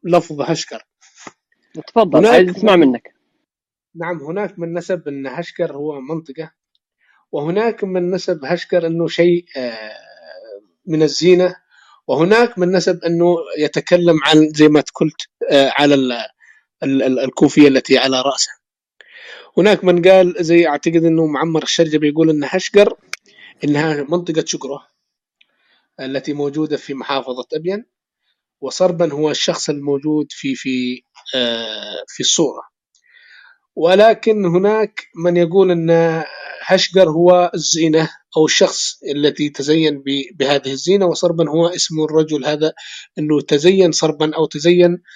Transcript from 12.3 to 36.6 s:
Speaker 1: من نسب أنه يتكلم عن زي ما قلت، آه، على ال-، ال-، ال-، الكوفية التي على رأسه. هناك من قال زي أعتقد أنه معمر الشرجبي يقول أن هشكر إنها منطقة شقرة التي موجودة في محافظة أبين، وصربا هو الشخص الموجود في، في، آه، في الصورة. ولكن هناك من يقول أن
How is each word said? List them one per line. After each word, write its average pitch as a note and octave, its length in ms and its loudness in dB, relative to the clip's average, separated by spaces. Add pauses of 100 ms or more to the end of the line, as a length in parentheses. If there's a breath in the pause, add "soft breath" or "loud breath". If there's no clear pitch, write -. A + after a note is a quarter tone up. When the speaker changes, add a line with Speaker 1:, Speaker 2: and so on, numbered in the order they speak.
Speaker 1:
من F3+ 140 0
نسب F3+ 320 -2
أنه E3+ 320 2 (220)
يتكلم E3+ 680 0
عن D#3 300 4
زي D3+ 140 6
ما D3+ 140 4 (120)
قلت، - 340 -4 (220)
آه، C#3 280 2
على C#3+ 160 2
ال-، C3 180 0 (680 soft breath)
ال-، C3+ 200 -2
ال-، C3 160 -2
الكوفية C#3+ 500 4
التي C3+ 300 2
على C3 240 0
رأسه. C3+ 280 -4 (1080 loud breath)
هناك F#3 260 4
من F3+ 180 4
قال F#3 380 6
زي E3+ 260 4
أعتقد D#3+ 380 0
أنه E3 220 2
معمر D#3 360 -2
الشرجبي D#3 460 0
يقول D#3+ 220 2
أن D3+ 140 0
هشكر G3 500 2 (680 soft breath)
إنها D3 380 0
منطقة D#3+ 440 -4
شقرة C#3 400 -10 (1120)
التي C#3 320 -8
موجودة D3 440 -4
في - 180 -12
محافظة B2+ 580 -8
أبين، F3+ 320 -6 (760)
وصربا E3+ 520 -2
هو D3+ 180 -2
الشخص - 400 -4
الموجود C#3+ 600 -2
في، C3+ 240 -8
في، B2+ 480 -6 (320)
آه، A2+ 760 -6
في - 120 -12
الصورة. C3 420 -2 (1120 soft breath)
ولكن G#3+ 720 4
هناك G3+ 600 -2 (160)
من F3 120 0
يقول F3+ 340 4
أن E3+ 200 0 (760)